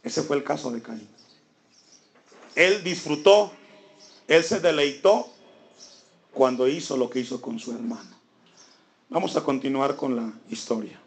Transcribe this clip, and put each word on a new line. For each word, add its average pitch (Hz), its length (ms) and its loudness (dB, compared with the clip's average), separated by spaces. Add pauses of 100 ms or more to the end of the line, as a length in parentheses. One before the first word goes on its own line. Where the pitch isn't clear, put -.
Ese 120 200 -6
fue 147 140 -2
el 139 80 -4
caso 131 260 -6
de 117 100 -8
Caín. 110 280 -16 (1500)
Él 185 280 4
disfrutó, 180 680 4 (760)
él 160 160 6
se 175 180 -2
deleitó 160 720 2 (1000)
cuando 127 360 2
hizo 151 280 -4
lo 120 140 -2
que 127 100 -4
hizo 123 200 -10
con 113 180 -10
su 120 140 -12
hermano. - 440 -10 (920)
Vamos 170 280 -4
a 139 60 0
continuar 135 540 -2
con 131 200 -4
la 113 160 -6 (160)
historia. 110 580 -8